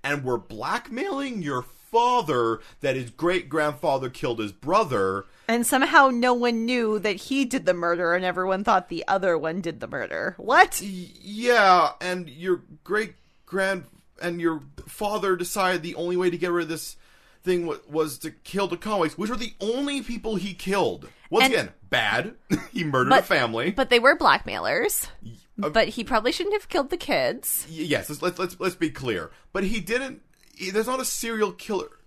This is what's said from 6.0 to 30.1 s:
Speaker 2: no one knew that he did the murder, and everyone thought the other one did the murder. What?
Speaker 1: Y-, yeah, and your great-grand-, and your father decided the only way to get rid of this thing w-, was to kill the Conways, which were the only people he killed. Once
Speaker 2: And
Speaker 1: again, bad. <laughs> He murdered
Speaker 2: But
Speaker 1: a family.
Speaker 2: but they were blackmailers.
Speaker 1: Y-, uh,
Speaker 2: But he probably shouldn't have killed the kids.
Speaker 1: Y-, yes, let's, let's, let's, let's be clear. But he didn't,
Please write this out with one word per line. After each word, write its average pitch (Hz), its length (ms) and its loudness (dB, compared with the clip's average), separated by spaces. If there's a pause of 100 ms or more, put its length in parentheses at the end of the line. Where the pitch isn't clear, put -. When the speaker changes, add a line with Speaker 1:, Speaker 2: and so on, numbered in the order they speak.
Speaker 2:
no 247 240 2
one 233 320 2
knew 226 360 0
that 196 160 0
he 269 280 -2
did 254 220 -2
the 180 80 4
murder, 170 400 0
and 185 100 0
everyone 185 400 0
thought 196 240 2
the - 200 -8
other 185 280 2
one 160 240 -4
did 170 200 -6
the - 80 -10
murder. 131 500 -6
What? 277 440 4
Speaker 1:
Y-, 185 260 -12 (120)
yeah, 208 680 4 (100)
and 180 300 -6
your 170 320 -4 (220)
great-grand-, 190 1000 -4 (360)
and 175 200 -4
your 160 220 0 (240)
father 202 500 -2
decided 180 460 0
the 165 140 -8
only 175 200 -2
way 180 140 2
to 175 80 -6
get 180 140 -2
rid 170 120 0
of 156 40 -8
this - 280 -8 (460)
thing 180 200 0
w-, 165 180 -6 (100)
was 156 280 -2
to 156 120 -12
kill 190 380 -6
the 175 80 -6
Conways, 180 420 -2
which 208 120 -4
were 240 60 -2
the - 240 -8
only 269 400 -2
people 220 360 -6
he 185 180 -4
killed. 160 540 -2 (200)
Once 233 180 6
Speaker 2:
And 262 80 4
Speaker 1:
again, 127 180 -2 (180)
bad. 120 440 0 (140)
<laughs> - 240 -2
He 175 120 -4
murdered 135 260 2
Speaker 2:
But 269 100 10
Speaker 1:
a - 60 -10
family. 127 460 2
Speaker 2:
but 262 180 -2
they 247 80 6
were 262 180 6
blackmailers. 143 920 0 (140)
Speaker 1:
Y-, 113 100 -14 (320)
uh, 156 60 -2
Speaker 2:
But 208 180 2
he 220 160 -8
probably 240 280 0
shouldn't 403 220 -2
have - 140 -4
killed 269 220 -2
the 359 60 -4
kids. 170 760 -2
Speaker 1:
Y-, 165 140 -14
yes, 127 260 -2
let's, 147 120 -10
let's, 175 160 -2
let's, 185 220 -6
let's 180 160 -2
be 160 140 -2
clear. 110 400 -6 (220)
But 196 120 -2
he 208 160 0
didn't, 254 420 -6 (320)